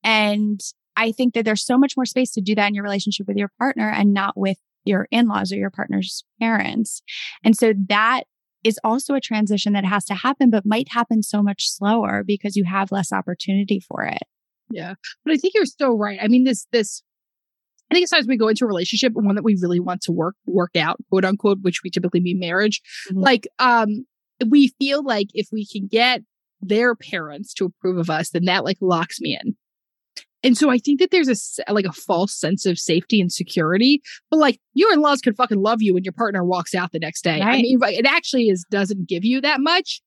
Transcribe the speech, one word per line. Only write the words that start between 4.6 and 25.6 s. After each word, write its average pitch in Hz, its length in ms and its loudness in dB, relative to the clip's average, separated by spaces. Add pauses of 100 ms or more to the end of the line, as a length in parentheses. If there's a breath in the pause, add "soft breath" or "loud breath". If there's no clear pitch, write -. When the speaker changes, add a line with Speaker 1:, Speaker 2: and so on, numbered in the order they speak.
Speaker 1:
your 202 260 0
in-laws 208 420 0
or 196 40 -6
your 196 140 -4
partner's 196 540 -6 (160)
parents. 226 640 -2 (400 loud breath)
And 220 140 6
so 226 160 4 (160)
that 220 360 2 (400)
is 226 180 2
also 254 320 -2
a 262 60 0
transition 214 540 0
that 196 100 0
has 196 220 0
to 202 80 -4
happen, 262 360 2
but 202 160 0
might 220 240 0
happen 233 320 0
so 208 200 -2
much 202 260 -2
slower 202 580 -2
because 202 300 -4
you 196 80 2
have 190 280 -2
less 196 200 -4
opportunity 196 680 -2
for - 240 -12
it. - 180 -8 (480)
Speaker 2:
Yeah. 180 240 -10 (300 loud breath)
But 311 100 0
I - 20 2
think 370 180 -2
you're 415 100 2
so 262 320 0
right. 208 240 -4
I 214 80 -2
mean, 254 160 6
this, 254 280 -2
this, 226 300 -2 (880)
I - 40 2
think 359 140 4
sometimes 302 200 2
we 262 80 2
go 220 120 2
into 220 160 0
a 226 40 -2
relationship, 208 460 -2
one 202 220 0
that 196 80 -6
we 214 180 4
really 175 180 0
want 180 220 -4
to 170 100 -4
work, 170 220 -2 (120)
work 180 300 0
out, 165 220 0 (100)
quote 190 160 2
unquote, 202 380 0
which 180 200 -2
we 180 80 -10
typically 180 300 -2
mean 180 180 -2
marriage. 185 440 -2 (280 loud breath)
Speaker 1:
Mm-hmm. 190 100 -2
Speaker 2:
Like, 247 280 2 (100)
um, 233 460 2 (420)
we 277 220 6 (100)
feel 277 240 -2
like 214 320 -2
if 214 180 -4
we 214 140 -6